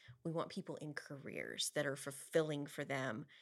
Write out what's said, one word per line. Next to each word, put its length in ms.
We 80
want 160
people 280
in 180
careers 800
that 120
are 100
fulfilling 720
for 180
them 420